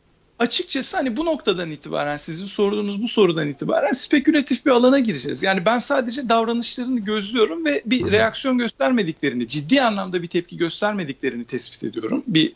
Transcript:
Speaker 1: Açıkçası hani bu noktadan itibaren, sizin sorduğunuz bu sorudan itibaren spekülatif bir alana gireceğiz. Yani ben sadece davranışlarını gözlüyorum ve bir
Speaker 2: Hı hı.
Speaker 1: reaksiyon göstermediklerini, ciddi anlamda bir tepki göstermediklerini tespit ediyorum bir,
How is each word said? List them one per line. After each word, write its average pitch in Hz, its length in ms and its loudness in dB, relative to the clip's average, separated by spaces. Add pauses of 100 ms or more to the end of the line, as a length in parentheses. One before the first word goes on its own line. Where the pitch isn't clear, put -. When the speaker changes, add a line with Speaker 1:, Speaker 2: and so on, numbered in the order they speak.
(400)
Speaker 1:
Açıkçası 269 580 -2
hani 262 200 -2
bu 320 80 -2
noktadan 180 460 -2
itibaren, 147 460 -4
sizin 170 280 -10
sorduğunuz 202 560 -2
bu 233 60 -2
sorudan 170 400 2
itibaren - 440 0
spekülatif 294 760 2
bir 285 60 4
alana 254 280 6
gireceğiz. 151 440 -2
Yani 190 220 2
ben 233 140 4
sadece 247 500 -2
davranışlarını 233 720 0
gözlüyorum 220 640 0
ve 285 200 0
bir 247 160 2
Speaker 2:
Hı - 40 -2
hı. - 60 0
Speaker 1:
reaksiyon 220 460 2
göstermediklerini, 196 920 0
ciddi 156 340 2
anlamda 190 400 -2
bir 170 60 -8
tepki 170 300 -4
göstermediklerini 160 880 -4
tespit - 380 -8
ediyorum - 440 -4
bir, 160 280 2